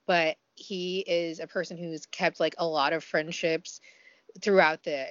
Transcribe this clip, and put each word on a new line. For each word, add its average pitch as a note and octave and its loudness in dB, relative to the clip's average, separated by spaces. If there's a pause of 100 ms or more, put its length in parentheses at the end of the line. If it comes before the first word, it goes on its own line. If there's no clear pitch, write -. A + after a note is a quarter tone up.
but E3 2 (180)
he F3+ -6
is E3+ -2
a D#3+ -10
person F3+ -6
who's E3 -8
kept, - -2
like, D#3 0
a E3+ 0
lot D3+ 2
of D#3+ -2
friendships E3 -2 (600)
throughout F3+ 6
the C#3+ -4